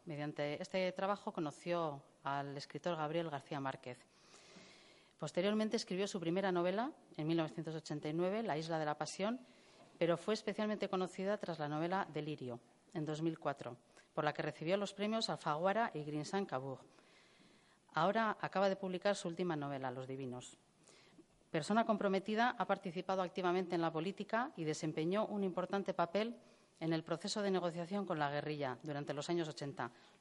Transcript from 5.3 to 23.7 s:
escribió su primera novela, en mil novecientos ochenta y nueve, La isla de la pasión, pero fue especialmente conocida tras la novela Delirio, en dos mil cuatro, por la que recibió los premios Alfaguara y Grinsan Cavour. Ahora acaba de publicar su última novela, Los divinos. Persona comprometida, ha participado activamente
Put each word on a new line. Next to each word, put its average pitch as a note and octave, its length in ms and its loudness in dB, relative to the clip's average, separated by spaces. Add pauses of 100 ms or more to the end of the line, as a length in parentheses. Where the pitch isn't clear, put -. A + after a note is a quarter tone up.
escribió G3 320 -2
su G3 100 -4
primera F3+ 320 2
novela, F#3 420 2 (260)
en D#3 80 0
mil E3 100 4
novecientos D#3 380 -2
ochenta D3+ 340 -6
y D3+ 60 -2
nueve, F#3 280 2
La E3 140 0
isla D#3+ 220 0
de D#3 80 0
la D3 100 0
pasión, G3+ 420 -2 (580)
pero E3 200 4
fue G#3+ 180 0
especialmente G#3+ 540 -2
conocida F#3+ 500 0
tras D#3+ 220 -4
la D3 80 -2
novela E3+ 440 0
Delirio, D3 460 -4 (360)
en D#3 120 -2
dos D3+ 160 -2
mil D#3+ 160 2
cuatro, B2 380 -4 (360)
por D3+ 120 0
la D3 80 4
que D#3 100 -4
recibió D#3 340 0
los G3+ 160 0
premios G#3 380 0
Alfaguara F3+ 640 2
y D3+ 80 -2
Grinsan D3+ 440 -2
Cavour. C3+ 340 -4 (1120)
Ahora G3+ 460 4
acaba F#3+ 280 4
de F#3+ 60 4
publicar F#3+ 400 0
su - 140 -4
última E3+ 260 0
novela, C#3 380 -2
Los C3 160 -6
divinos. C3 500 -8 (880)
Persona G#3 380 4
comprometida, G#3+ 720 2
ha F#3 80 2
participado F#3 560 0
activamente F3+ 540 2